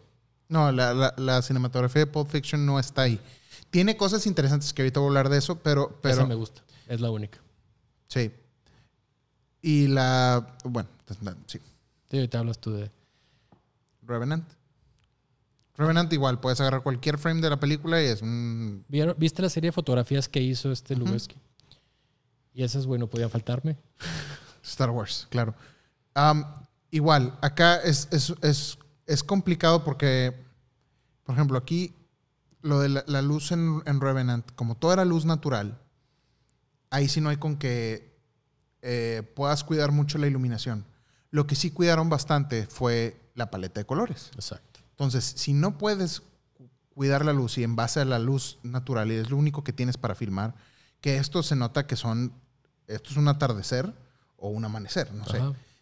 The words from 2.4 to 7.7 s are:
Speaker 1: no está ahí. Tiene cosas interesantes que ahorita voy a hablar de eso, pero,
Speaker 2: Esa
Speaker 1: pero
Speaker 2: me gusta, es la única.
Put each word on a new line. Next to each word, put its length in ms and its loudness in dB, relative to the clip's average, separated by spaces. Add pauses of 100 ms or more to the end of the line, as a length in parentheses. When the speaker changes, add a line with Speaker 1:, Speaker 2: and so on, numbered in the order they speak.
Speaker 1:
no 120 2
está 240 0
ahí. 180 2 (500)
Tiene 260 4
cosas 300 0
interesantes 460 2
que 100 -2
ahorita 180 0
voy 60 4
a 40 2
hablar 200 4
de 80 4
eso, 240 -2
pero, 280 2
Speaker 2:
Esa 120 -20
Speaker 1:
pero 240 4
Speaker 2:
me 80 -2
gusta, 280 -8 (260)
es 120 -4
la 100 -2
única. 300 -8 (680)